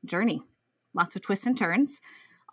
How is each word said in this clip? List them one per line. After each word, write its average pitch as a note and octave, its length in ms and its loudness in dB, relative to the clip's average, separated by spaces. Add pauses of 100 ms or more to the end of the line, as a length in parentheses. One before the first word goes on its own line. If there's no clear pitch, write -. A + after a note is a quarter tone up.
journey. F#3+ 380 0 (520)
Lots F3 220 0
of G3 60 -12
twists - 240 0
and B3+ 100 2
turns G#3 440 0 (520)